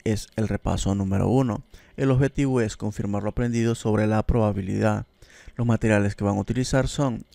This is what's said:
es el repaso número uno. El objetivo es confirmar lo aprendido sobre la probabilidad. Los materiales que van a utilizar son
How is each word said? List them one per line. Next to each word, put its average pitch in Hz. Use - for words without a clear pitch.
es 107
el 110
repaso 98
número 95
uno. 123
El 139
objetivo 131
es 107
confirmar 101
lo 104
aprendido 117
sobre 107
la 107
probabilidad. 104
Los 120
materiales 107
que -
van 101
a 101
utilizar 127
son 123